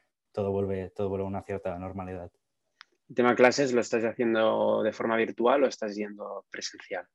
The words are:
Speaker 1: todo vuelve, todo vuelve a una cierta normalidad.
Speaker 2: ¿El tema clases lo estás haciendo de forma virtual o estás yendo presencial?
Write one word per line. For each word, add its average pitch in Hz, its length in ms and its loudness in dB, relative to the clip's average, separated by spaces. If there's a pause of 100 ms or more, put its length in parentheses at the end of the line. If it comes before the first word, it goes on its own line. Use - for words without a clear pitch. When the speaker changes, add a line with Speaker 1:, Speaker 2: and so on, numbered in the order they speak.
(300)
Speaker 1:
todo 101 220 -2
vuelve, 95 380 -2
todo 101 180 -4
vuelve 98 160 -2
a 98 40 -6
una 98 140 -6
cierta 92 360 -6
normalidad. 92 520 -10 (800)
Speaker 2:
¿El 123 80 -8
tema 120 180 6
clases 127 380 6
lo 120 80 2
estás 113 240 -2
haciendo 110 800 2
de 107 100 0
forma 113 240 -2
virtual 120 480 2
o - 20 2
estás 107 300 -4
yendo 104 540 -10
presencial? - 640 -12